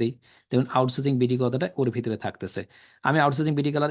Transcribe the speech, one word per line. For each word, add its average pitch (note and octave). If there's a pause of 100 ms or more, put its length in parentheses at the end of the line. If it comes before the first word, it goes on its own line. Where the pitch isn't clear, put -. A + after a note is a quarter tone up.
দিই। A#2 (380)
দেখুন B2+ (120)
আউটসোর্সিং C3+
বিডি B2
কথাটা C3 (140)
ওর B2+
ভিতরে A2+
থাকতেছে। G2 (460)
আমি D3+
আউটসোর্সিং D3
বিডি C#3+
কালার, D3